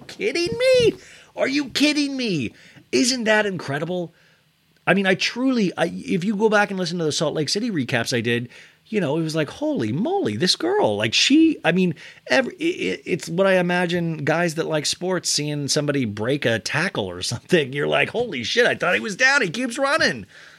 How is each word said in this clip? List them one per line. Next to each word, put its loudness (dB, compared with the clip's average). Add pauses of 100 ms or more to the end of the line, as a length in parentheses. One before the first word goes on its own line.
kidding -4
me? 4 (400)
Are 0
you 0
kidding 2
me? -2 (400)
Isn't 2
that 4
incredible? -4 (760)
I 6
mean, 2
I 4
truly, 2
I, 0
if -2
you 0
go 2
back 4
and -4
listen -4
to -2
the 0
Salt -2
Lake -2
City -2
recaps -2
I 0
did, -2 (380)
you -2
know, 0
it 0
was -4
like, -2
"Holy -2
moly, 0
this 0
girl." 0
Like, -2
she, 4
I 2
mean, 2 (320)
every, 0
it, -8
it, -4
it's -4
what 0
I 4
imagine -2
guys 0
that -2
like -2
sports -4
seeing -2
somebody 0
break -2
a 2
tackle -2
or -8
<laughs> -
something. 0
You're -2
like, 2
"Holy -4
shit, 2
I 2
thought 0
he 0
was -6
down. 4
He -2
keeps -4
running." 0 (320)